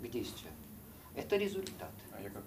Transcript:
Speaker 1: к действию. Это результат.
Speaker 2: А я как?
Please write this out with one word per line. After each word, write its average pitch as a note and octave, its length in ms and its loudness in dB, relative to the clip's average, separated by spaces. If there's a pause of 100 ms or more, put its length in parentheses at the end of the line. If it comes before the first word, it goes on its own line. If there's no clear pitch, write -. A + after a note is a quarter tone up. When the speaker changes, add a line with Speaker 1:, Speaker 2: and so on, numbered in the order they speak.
Speaker 1:
к B2 60 0
действию. - 440 0 (640)
Это C#3 220 4
результат. F#3+ 540 2 (200)
Speaker 2:
А - 100 -6
я G2 100 -4
как? G2+ 160 -4